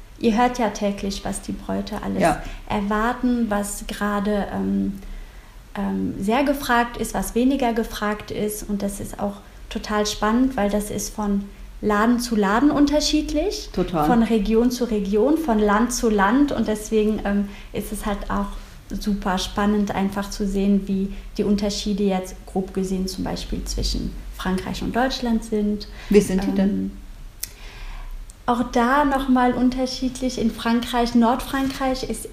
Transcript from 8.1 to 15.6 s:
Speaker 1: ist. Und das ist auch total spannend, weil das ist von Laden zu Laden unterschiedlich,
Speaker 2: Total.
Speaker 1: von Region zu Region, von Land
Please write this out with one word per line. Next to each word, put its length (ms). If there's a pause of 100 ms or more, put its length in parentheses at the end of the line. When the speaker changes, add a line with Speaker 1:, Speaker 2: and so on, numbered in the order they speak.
Speaker 1:
ist. 380
Und 140
das 180
ist 200
auch 160 (340)
total 340
spannend, 520
weil 120
das 220
ist 240
von 300 (360)
Laden 400
zu 160
Laden 340
unterschiedlich, 1040
Speaker 2:
Total. 340
Speaker 1:
von 160
Region 480
zu 140
Region, 540
von 200
Land 360